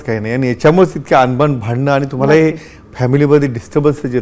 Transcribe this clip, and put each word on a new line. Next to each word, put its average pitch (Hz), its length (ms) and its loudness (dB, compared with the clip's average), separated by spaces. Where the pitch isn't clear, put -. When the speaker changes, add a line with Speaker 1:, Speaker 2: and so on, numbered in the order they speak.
Speaker 1:
काही 110 120 -4
नाही. 110 140 -6
आणि 131 140 -2
याच्यामुळेच 160 480 2
इतके 151 200 -2
अनबन, 131 440 2
भांडणं 120 320 -2
आणि 139 140 0
तुम्हाला 135 280 0
हे 160 140 4
Speaker 2:
नक्की. 160 120 -4
Speaker 1:
फॅमिलीमध्ये 139 560 2
डिस्टर्बन्स 143 560 -4
जे 123 160 -4